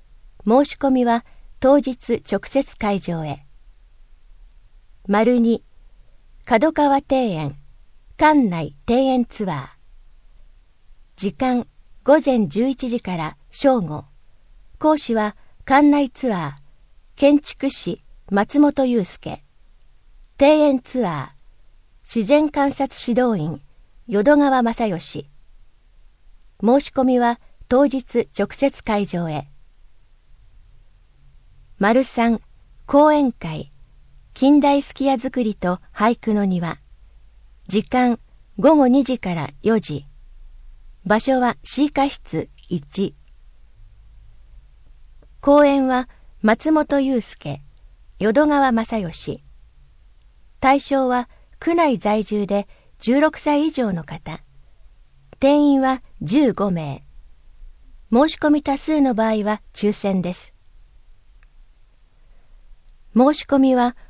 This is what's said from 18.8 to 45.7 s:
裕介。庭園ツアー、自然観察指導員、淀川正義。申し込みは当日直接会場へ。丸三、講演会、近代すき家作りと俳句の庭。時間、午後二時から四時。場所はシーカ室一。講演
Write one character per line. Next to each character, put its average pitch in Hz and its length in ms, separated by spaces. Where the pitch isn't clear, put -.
裕 240 180
介。 - 400
庭 285 140
園 294 260
ツ 247 260
ア 175 60
ー、 147 180
自 226 200
然 294 240
観 285 220
察 - 260
指 240 240
導 226 220
員、 - 180
淀 208 300
川 269 260
正 226 240
義。 160 420
申 240 200
し - 100
込 269 120
み 254 160
は 240 220
当 269 200
日 240 420
直 202 140
接 - 320
会 208 220
場 170 220
へ。 151 220
丸 233 240
三、 233 360
講 294 240
演 294 220
会、 - 400
近 285 220
代 285 220
す - 120
き 269 120
家 269 120
作 247 240
り 214 120
と 180 240
俳 233 260
句 220 140
の 202 100
庭。 175 320
時 202 160
間、 247 360
午 294 180
後 277 100
二 262 160
時 247 160
か 180 160
ら 160 140
四 214 180
時。 143 240
場 214 140
所 262 200
は 240 240
シ 285 220
ー 294 40
カ 277 200
室 - 400
一。 175 460
講 285 240
演 277 220